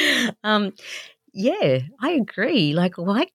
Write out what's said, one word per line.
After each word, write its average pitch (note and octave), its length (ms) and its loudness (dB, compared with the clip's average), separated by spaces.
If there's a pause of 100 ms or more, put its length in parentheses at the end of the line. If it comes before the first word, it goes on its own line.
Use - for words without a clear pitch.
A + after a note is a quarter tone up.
(420)
Um, G#3 300 0 (600)
yeah, F#3+ 480 2 (200)
I C#4 100 -2
agree. A3 600 0
Like, F3+ 260 0
why G3+ 360 0